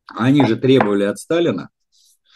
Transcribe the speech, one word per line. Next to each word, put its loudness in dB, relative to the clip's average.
Они 0
же 0
требовали 2
от -4
Сталина, -4